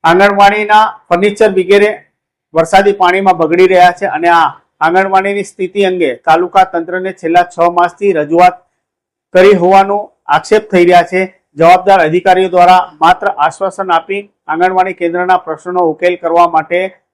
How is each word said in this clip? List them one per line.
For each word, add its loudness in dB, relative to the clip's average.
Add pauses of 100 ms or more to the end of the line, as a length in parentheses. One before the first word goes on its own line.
આંગણવાડીના 2
ફર્નિચર 0
વગેરે 0 (480)
વરસાદી 0
પાણીમાં 0
બગડી 0
રહ્યા 4
છે -8
અને -4
આ 2 (320)
આંગણવાડીની -2
સ્થિતિ -6
અંગે -2
તાલુકા 0
તંત્રને -6
છેલ્લા -2
છ -10
માસથી -2
રજૂઆત 0 (680)
કરી 4
હોવાનો 0 (140)
આક્ષેપ -2
થઈ 2
રહ્યા 4
છે. -6 (120)
જવાબદાર 2
અધિકારીઓ 0
દ્વારા 2 (100)
માત્ર 0
આશ્વાસન -6
આપી -6 (140)
આંગણવાડી -2
કેન્દ્રના -2
પ્રશ્નોનો -8
ઉકેલ -2
કરવા 0
માટે -4 (120)